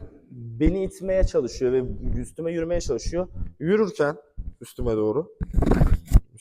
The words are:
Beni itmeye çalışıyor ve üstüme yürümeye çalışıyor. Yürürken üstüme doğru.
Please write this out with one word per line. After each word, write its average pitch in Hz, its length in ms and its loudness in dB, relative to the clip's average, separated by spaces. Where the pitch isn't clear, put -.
Beni 135 540 -2
itmeye 185 400 0
çalışıyor 127 480 0
ve 131 100 2
üstüme 165 320 -8
yürümeye 170 280 -2
çalışıyor. 131 480 -4
Yürürken 170 580 0
üstüme - 360 -4
doğru. 107 400 0